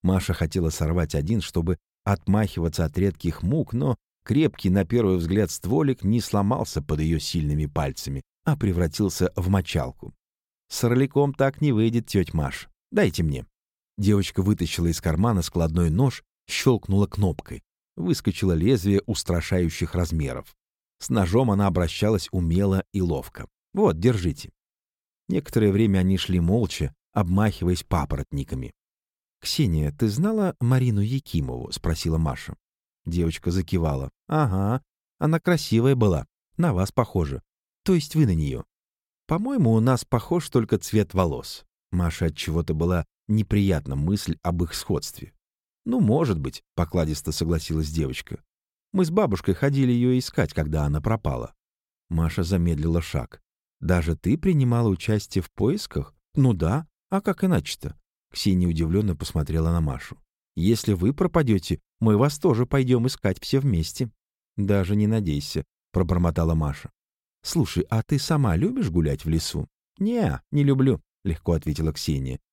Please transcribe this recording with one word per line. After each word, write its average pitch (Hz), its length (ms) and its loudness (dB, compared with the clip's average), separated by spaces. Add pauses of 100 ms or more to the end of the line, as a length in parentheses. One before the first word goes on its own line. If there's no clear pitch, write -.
Маша 92 300 2
хотела 82 360 0
сорвать 80 460 -2
один, 87 260 0
чтобы 87 360 -2 (280)
отмахиваться 95 800 0
от 76 120 -4
редких 90 460 -2
мук, 123 300 -2
но 127 240 -2 (280)
крепкий, 131 440 0
на 92 160 4
первый 98 320 2
взгляд, 90 340 0
стволик 135 520 0
не 110 180 2
сломался 101 600 -2
под 76 200 -2
её 78 180 2
сильными 76 460 -2
пальцами, 69 580 -6 (220)
а 147 100 2
превратился 90 800 0
в 92 140 -2
мочалку. 85 640 -2 (560)
«С - 140 -4
орликом 131 500 2
так 135 280 0
не 147 100 2
выйдет, 113 360 2
тётя 92 280 0
Маш. 71 340 -4 (220)
Дайте 165 320 2
мне». 67 220 -2 (520)
Девочка 101 440 2
вытащила 87 460 0
из 82 140 -2
кармана 90 400 0
складной 82 480 0
нож, 120 340 0 (260)
щёлкнула 101 580 2
кнопкой. - 560 -4 (340)
Выскочило 90 560 0
лезвие 98 520 4
устрашающих 87 880 -2
размеров. 80 600 -4 (440)
С - 100 -14
ножом 110 420 2
она 101 160 2
обращалась 90 640 0
умело 95 520 0 (100)
и 98 80 -2
ловко. 80 460 -6 (260)
«Вот, 143 260 2
держите». 90 500 0 (800)
Некоторое 117 420 2
время 101 280 2
они 92 180 2
шли 90 220 0
молча, 87 560 0 (180)
обмахиваясь 90 680 0
папоротниками. 69 880 -4 (680)
«Ксения, 78 520 0
ты 110 160 0
знала 190 520 0
Марину 123 420 2
Якимову?» 78 680 -4
спросила 80 460 -2
Маша. 76 380 -4 (500)
Девочка 85 460 -2
закивала. 80 580 -2 (180)
«Ага, 120 540 0 (380)
она 160 200 2
красивая 135 560 2
была, 98 300 2 (320)
на 160 160 2
вас 92 180 0
похожа. 78 500 -2 (420)
То 190 100 2
есть 160 220 -2
вы 156 100 6
на 95 80 2
неё?» 80 300 -2 (640)
«По-моему, 190 460 0
у 110 60 4
нас 123 260 2
похож - 440 -2
только 113 280 0
цвет - 360 0
волос». 82 520 -2 (260)
Маше 87 340 0
от 76 100 -2
чего-то 80 380 -2
была 85 320 0 (220)
неприятна 98 680 0
мысль 82 460 -2
об 85 220 0
их 78 100 -6
сходстве. - 600 -6 (520)
«Ну, 240 140 -2
может 147 400 2
быть», 67 240 -8 (120)
покладисто 80 560 -2
согласилась 80 600 -2
девочка. 76 520 -6 (480)
«Мы 185 140 2
с 160 60 -4
бабушкой 139 420 0
ходили 139 380 2
её 123 260 2
искать, - 360 -2
когда 76 300 -2
она 73 180 0
пропала». 71 520 -4 (560)
Маша 82 340 0
замедлила 85 580 0
шаг. - 400 -8 (380)
«Даже 82 360 2
ты 113 220 0
принимала 123 520 2
участие 98 520 -2
в - 100 -12
поисках?» 107 640 -4 (180)
«Ну 131 200 4
да, 95 340 -2 (220)
а 196 120 -2
как - 220 -2
иначе-то?» 87 540 -2 (340)
Ксения 90 360 2
удивлённо 85 480 0
посмотрела 80 560 -2
на 85 100 2
Машу. 69 360 -6 (380)
«Если 104 380 2
вы 95 200 0
пропадёте, 143 640 0 (200)
мы 110 180 4
вас 147 220 2
тоже 123 260 2
пойдём 127 420 2
искать - 340 -2
все - 180 0
вместе». 113 500 -2 (460)
«Даже 101 400 2
не 107 120 2
надейся», 82 560 -2 (280)
пробормотала 85 640 2
Маша. 73 360 -4 (520)
«Слушай, - 460 -2
а 110 120 0
ты - 160 -2
сама 139 380 2
любишь 185 340 0
гулять 78 360 0
в 78 40 -2
лесу?» 80 380 -2 (320)
«Не, 202 420 0 (100)
не 147 120 2
люблю», 135 380 2 (220)
легко 85 300 -2
ответила 78 400 -2
Ксения. 65 460 -4 (140)